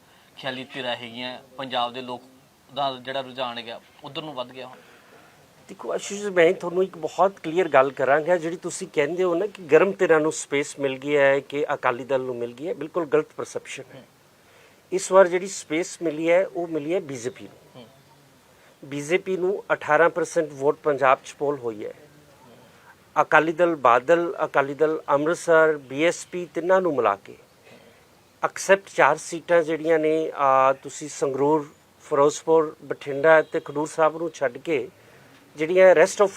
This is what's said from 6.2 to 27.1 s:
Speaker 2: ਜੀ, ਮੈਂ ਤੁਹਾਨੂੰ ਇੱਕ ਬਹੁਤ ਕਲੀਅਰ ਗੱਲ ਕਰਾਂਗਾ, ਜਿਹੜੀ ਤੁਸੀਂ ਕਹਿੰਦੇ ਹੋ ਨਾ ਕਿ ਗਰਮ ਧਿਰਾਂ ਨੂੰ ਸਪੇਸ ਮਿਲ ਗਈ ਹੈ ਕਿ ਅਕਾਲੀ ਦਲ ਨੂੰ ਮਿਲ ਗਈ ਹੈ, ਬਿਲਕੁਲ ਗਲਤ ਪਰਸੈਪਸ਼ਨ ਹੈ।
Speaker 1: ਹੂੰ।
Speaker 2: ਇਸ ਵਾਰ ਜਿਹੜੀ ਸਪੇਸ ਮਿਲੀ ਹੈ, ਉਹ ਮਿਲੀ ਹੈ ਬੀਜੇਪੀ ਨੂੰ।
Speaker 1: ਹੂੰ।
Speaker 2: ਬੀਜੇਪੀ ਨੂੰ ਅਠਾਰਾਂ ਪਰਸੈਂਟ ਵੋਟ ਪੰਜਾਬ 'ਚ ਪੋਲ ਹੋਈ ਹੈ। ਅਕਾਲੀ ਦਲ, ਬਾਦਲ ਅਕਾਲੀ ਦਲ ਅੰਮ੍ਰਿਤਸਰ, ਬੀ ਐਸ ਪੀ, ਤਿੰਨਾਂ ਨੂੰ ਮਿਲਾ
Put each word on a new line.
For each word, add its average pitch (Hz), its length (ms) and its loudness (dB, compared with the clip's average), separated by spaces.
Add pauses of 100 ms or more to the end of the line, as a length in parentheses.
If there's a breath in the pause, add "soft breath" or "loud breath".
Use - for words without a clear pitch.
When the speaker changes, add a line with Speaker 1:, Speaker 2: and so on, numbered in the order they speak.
Speaker 2:
ਜੀ, 208 80 -6
ਮੈਂ 180 240 6
ਤੁਹਾਨੂੰ 175 300 -2
ਇੱਕ 185 140 -8
ਬਹੁਤ 170 420 0
ਕਲੀਅਰ 170 300 -2
ਗੱਲ 139 220 4
ਕਰਾਂਗਾ, 147 460 2
ਜਿਹੜੀ 170 200 -6
ਤੁਸੀਂ 175 360 -10
ਕਹਿੰਦੇ 160 300 -2
ਹੋ 180 120 0
ਨਾ 180 100 -2
ਕਿ 190 180 -12
ਗਰਮ 160 280 4
ਧਿਰਾਂ 170 280 4
ਨੂੰ 156 120 0
ਸਪੇਸ - 480 -6
ਮਿਲ 135 180 -4
ਗਈ 143 200 -2
ਹੈ 139 220 4
ਕਿ 143 340 -6
ਅਕਾਲੀ 131 300 -2
ਦਲ 131 180 -2
ਨੂੰ 127 140 -6
ਮਿਲ 120 180 -8
ਗਈ 135 140 -12
ਹੈ, 190 60 -6
ਬਿਲਕੁਲ 165 320 -6
ਗਲਤ 151 220 0 (100)
ਪਰਸੈਪਸ਼ਨ - 520 -12
ਹੈ। - 60 -20
Speaker 1:
ਹੂੰ। 127 80 -20 (880 soft breath)
Speaker 2:
ਇਸ 180 200 -4
ਵਾਰ 190 160 8
ਜਿਹੜੀ 180 200 -2
ਸਪੇਸ 175 540 -6
ਮਿਲੀ 165 280 -4
ਹੈ, 180 180 2
ਉਹ 175 200 -8
ਮਿਲੀ 160 260 -6
ਹੈ 196 60 -2
ਬੀਜੇਪੀ 127 440 -10
ਨੂੰ। - 380 -20
Speaker 1:
ਹੂੰ। 110 80 -20 (960 soft breath)
Speaker 2:
ਬੀਜੇਪੀ 156 520 -4
ਨੂੰ 180 260 -2 (100)
ਅਠਾਰਾਂ 151 360 2
ਪਰਸੈਂਟ 165 420 -4
ਵੋਟ 143 320 -2
ਪੰਜਾਬ 139 420 2
'ਚ - 140 -18
ਪੋਲ 147 180 -2
ਹੋਈ 113 280 -8
ਹੈ। - 80 -12 (1300 soft breath)
ਅਕਾਲੀ 156 300 4
ਦਲ, 170 240 0
ਬਾਦਲ 135 600 2 (100)
ਅਕਾਲੀ 143 280 -2
ਦਲ 156 360 -2
ਅੰਮ੍ਰਿਤਸਰ, 160 680 2
ਬੀ 135 260 -6
ਐਸ 170 280 -2
ਪੀ, 180 140 -8
ਤਿੰਨਾਂ 175 360 0
ਨੂੰ 170 140 0
ਮਿਲਾ 110 200 2